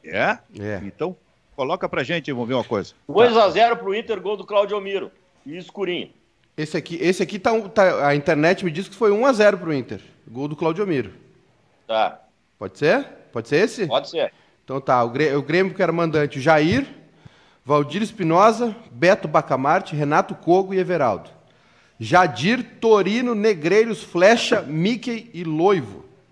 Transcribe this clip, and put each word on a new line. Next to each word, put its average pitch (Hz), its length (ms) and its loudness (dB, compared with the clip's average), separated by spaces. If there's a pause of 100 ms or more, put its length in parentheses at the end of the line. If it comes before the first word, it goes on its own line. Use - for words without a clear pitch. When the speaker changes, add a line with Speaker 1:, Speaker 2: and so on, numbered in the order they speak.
Speaker 1:
É? 127 340 -2 (220)
Speaker 2:
É. 101 240 -8
Speaker 1:
Então, 156 320 -10 (400)
coloca 143 340 -4
pra 165 140 -4
gente, 156 280 -6
vamos 120 160 -6
ver 127 60 -4
uma 120 100 -2
coisa. 101 300 -6 (140)
Speaker 3:
Dois 220 280 6
a 208 140 6
zero 226 260 2
Speaker 1:
Tá. - 60 -12
Speaker 3:
pro 196 140 -4
Inter, 220 260 -6
gol 202 160 -4
do 190 80 -16
Claudio 208 340 0
Miro. 190 320 -6 (340)
E 151 120 -12
Escurinho. 175 520 -8 (480)
Speaker 2:
Esse 156 200 -6
aqui, 165 240 -8
esse 180 200 0
aqui 185 160 -6
tá, 226 220 0 (100)
tá, 147 380 2
a 143 80 2
internet 160 480 0
me 175 80 -4
diz 180 160 -8
que - 80 -20
foi 214 160 0
um 220 140 0
a 277 80 4
zero 202 240 4
pro 165 160 -6
Inter. 117 260 -6 (280)
Gol 127 200 -8
do 151 80 -8
Claudio 170 320 -2
Miro. 123 240 -2 (760)
Speaker 3:
Tá. 196 340 -2 (380)
Speaker 2:
Pode 98 220 -12
ser? 214 260 2 (260)
Pode 117 160 -8
ser 143 100 0
esse? 220 280 0
Speaker 3:
Pode 135 240 -2
ser. 147 240 -4 (300)
Speaker 2:
Então 131 180 -8
tá, 127 220 2
o 120 60 -2
Grê-, 139 260 0
o 147 80 0
Grêmio 170 320 0
que 196 80 -2
era 160 80 0
mandante, 156 480 -2
o - 20 -8
Jair, 160 460 4 (760)
Valdir 147 380 0
Espinosa, 208 760 2 (140)
Beto 170 380 2
Bacamarte, 151 680 0
Renato 151 380 0
Kogo 190 400 0
e 185 60 0
Everaldo. 139 500 -2 (680)
Jadir, 170 680 2 (140)
Torino, 220 560 2
Negreiros, 208 680 0
Flecha, 208 580 2
Mickey 208 720 -4
e 170 100 -10
Loivo. 160 600 0 (260)